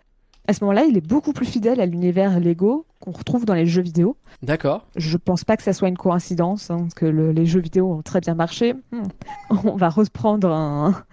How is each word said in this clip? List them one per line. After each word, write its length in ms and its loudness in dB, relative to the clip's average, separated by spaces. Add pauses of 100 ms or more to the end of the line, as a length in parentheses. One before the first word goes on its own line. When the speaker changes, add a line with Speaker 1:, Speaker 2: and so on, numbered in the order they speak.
(480)
Speaker 1:
À 40 2
ce 120 -4
moment-là, 200 4
il 120 4
est 100 0
beaucoup 260 0
plus 140 -4
fidèle 340 0
à 60 2
l'univers 540 2
Lego 440 2 (160)
qu'on 120 -12
retrouve 320 -4
dans 100 2
les 120 2
jeux 160 2
vidéo. 340 0 (260)
Speaker 2:
D'accord. 440 -2 (100)
Speaker 1:
Je 200 -2
pense 280 -2
pas 120 2
que 60 -4
ça 100 0
soit 160 0
une 80 -2
coïncidence, 760 -2
hein, 100 -2
parce 140 -6
que 120 -2
le, 260 2
les 140 2
jeux 140 2
vidéo 320 0
ont 100 -6
très 180 -2
bien 140 -2
marché. 400 0 (160)
Hmm. 120 -8 (480)
<laughs> 140 0
On 120 0
va 120 2
reprendre 640 0
un, 640 -2